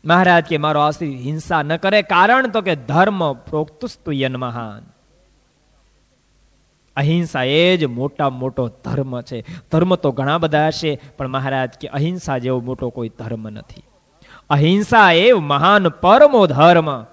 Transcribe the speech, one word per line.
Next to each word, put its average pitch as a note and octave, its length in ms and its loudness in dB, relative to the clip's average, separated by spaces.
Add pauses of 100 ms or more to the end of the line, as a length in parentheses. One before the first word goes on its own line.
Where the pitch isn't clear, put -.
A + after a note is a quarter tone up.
મહારાજ E3+ 400 4
કે, E3 120 -2
"મારો D3 220 0
આશ્રિત D3 420 -2
હિંસા D#3 420 -4
ન D#3 140 -4
કરે, G3+ 240 0
કારણ A3 460 2
તો G#3+ 140 -4
કે F3+ 140 -2
ધર્મ D#3+ 580 0
પ્રોક્તુસ્તુ D#3 800 -10
યન C3 240 -4
મહાન." A#2 480 -10 (2000)
અહિંસા D3+ 480 -2
એ E3+ 340 2
જ D#3 80 -2
મોટામાં C3 540 -4
મોટો B2+ 280 -4
ધર્મ B2 540 -8
છે. A2+ 240 -12 (260)
ધર્મ F3 240 2
તો D3 160 -2
ઘણા C3+ 260 -2
બધા D#3 300 0
હશે, D3+ 340 -6 (160)
પણ C3+ 100 -8
મહારાજ C3+ 420 -4
કે, - 180 -18
અહિંસા D3+ 500 -6
જેવો B2+ 220 -4
મોટો B2 300 -8
કોઈ A#2 200 -10
ધર્મ A2 400 -12
નથી. - 340 -18 (640)
"અહિંસા F#3 640 4
એવ G3+ 280 4
મહાન E3 480 2
પરમો A3+ 600 4
ધર્મ." D3+ 640 4